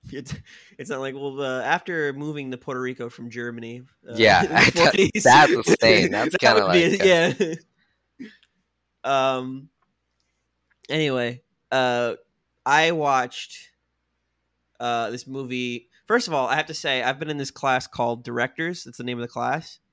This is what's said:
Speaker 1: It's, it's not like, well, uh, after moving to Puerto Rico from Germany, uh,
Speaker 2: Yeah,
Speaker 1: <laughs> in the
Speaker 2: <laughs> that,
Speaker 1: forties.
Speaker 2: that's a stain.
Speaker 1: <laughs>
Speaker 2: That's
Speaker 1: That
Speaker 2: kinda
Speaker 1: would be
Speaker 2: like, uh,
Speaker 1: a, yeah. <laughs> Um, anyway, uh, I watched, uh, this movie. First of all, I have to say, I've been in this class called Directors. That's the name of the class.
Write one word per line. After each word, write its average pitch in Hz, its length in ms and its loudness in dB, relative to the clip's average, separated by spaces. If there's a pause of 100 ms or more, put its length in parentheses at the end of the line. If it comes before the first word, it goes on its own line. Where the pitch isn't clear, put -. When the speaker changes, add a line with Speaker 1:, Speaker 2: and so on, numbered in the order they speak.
(120)
Speaker 1:
It's, 131 220 -12 (440)
it's 180 120 -14
not 135 100 -6
like, 135 160 -8
well, 139 260 -8
uh, 131 200 -4
after 151 520 -4
moving 143 380 -10
to 123 60 -10
Puerto 127 240 -10
Rico 127 280 -10
from 120 200 -16
Germany, 120 540 -12 (240)
uh, 117 80 -16
Speaker 2:
Yeah, 107 280 6
Speaker 1:
<laughs> - 60 -2
in - 100 0
the - 60 6
Speaker 2:
<laughs> - 100 0
that, 170 180 4
Speaker 1:
forties. - 180 2 (120)
Speaker 2:
that's 143 320 8
a 113 80 -4
stain. - 480 4
Speaker 1:
<laughs> - 0 -
Speaker 2:
That's - 300 -2
Speaker 1:
That 120 140 6
Speaker 2:
kinda - 0 -
Speaker 1:
would 101 160 4
be 170 260 4
Speaker 2:
like, 196 40 -2
uh, 196 40 2
Speaker 1:
a, 170 340 4
yeah. 165 200 -2
<laughs> - 60 -20 (1400)
Um, 131 680 -2 (1200)
anyway, 131 520 -2 (300)
uh, 120 440 0 (500)
I 156 260 4
watched, 139 800 -4 (1080)
uh, 117 300 -2
this 123 160 -12
movie. 123 600 -8 (180)
First 240 200 0
of 170 60 -4
all, 131 140 0
I 127 80 0
have 151 120 -2
to 160 60 -12
say, 135 300 -4
I've 135 160 -2
been 156 100 -8
in 147 80 -4
this 135 140 -6
class 131 360 0
called 120 380 -4
Directors. 127 580 -6
That's 127 140 -20
the 127 80 -12
name 123 120 -6
of 120 40 -8
the 120 80 -8
class. 127 500 -6 (140)